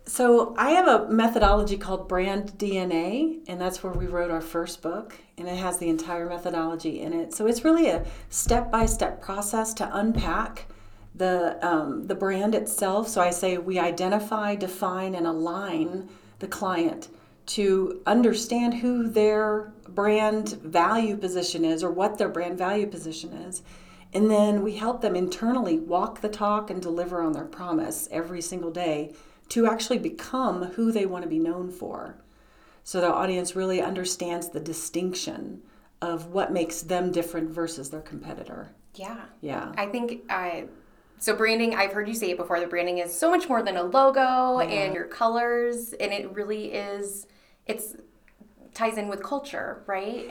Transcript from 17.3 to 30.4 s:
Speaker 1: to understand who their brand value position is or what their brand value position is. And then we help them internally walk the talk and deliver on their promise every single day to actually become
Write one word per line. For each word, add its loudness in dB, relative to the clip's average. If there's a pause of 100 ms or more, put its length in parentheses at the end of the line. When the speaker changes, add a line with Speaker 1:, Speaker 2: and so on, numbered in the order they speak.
Speaker 1:
to 2
understand 4
who 0
their 2 (160)
brand 2
value 2
position -2
is 2
or 0
what 0
their 2
brand -4
value 0
position -10
is. -10 (520)
And 6
then 6
we -2
help -2
them 2
internally 0
walk -2
the -2
talk 0
and -4
deliver -2
on 0
their -4
promise -4
every -6
single -6
day -2 (360)
to 4
actually 0
become -2